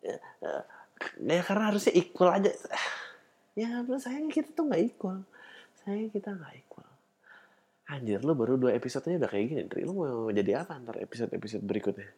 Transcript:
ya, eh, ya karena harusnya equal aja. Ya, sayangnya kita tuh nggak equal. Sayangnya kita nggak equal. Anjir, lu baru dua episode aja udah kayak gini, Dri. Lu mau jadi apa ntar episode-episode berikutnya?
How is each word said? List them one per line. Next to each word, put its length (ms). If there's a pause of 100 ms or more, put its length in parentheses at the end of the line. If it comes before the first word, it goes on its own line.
ya, 140
eh, 460 (600)
ya 220
karena 260
harusnya 240
equal 400
aja. 160 (1040)
Ya, 300
sayangnya 480
kita 180
tuh 160
nggak 240
equal. 320 (560)
Sayangnya 320
kita 240
nggak 180 (140)
equal. 220 (1000)
Anjir, 320
lu 160
baru 160
dua 240
episode 320
aja 160
udah 80
kayak 160
gini, 160
Dri. 160
Lu 160
mau 320
jadi 320
apa 160
ntar 240
episode-episode 640
berikutnya? 400 (120)